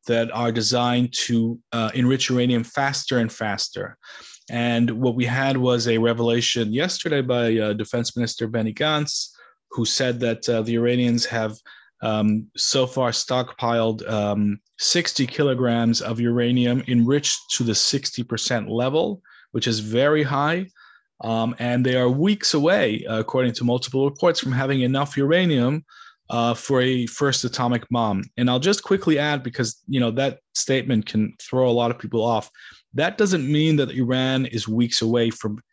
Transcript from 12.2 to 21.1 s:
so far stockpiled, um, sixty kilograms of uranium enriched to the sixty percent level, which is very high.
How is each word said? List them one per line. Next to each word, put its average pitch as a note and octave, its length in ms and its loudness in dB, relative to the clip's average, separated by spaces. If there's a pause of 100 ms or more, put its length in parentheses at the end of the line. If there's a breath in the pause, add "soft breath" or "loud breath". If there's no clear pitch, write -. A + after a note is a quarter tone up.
so C3 300 2
far B2+ 240 0
stockpiled, A#2 1000 -2
um, G#2 520 0 (180)
sixty - 480 0
kilograms A#2+ 760 0
of A#2 180 -6
uranium A#2+ 640 2
enriched B2+ 540 2 (100)
to - 140 -2
the A2 100 2
sixty - 480 -2
percent A2+ 460 -4
level, C#3 540 -2 (300 loud breath)
which A2+ 140 -2
is A2 140 -2
very C3+ 420 2
high. D3 440 -2 (580 soft breath)